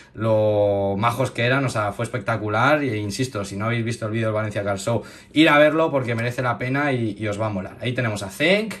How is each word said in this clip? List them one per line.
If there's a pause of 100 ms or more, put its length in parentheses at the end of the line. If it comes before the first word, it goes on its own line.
(120)
lo
majos
que
eran,
o
sea,
fue
espectacular.
E
insisto,
si
no
habéis
visto
el
vídeo
del
Valencia
Car
Show, (300)
ir
a
verlo
porque
merece
la
pena
y,
y
os
va
a
molar.
Ahí
tenemos
a
Zenk,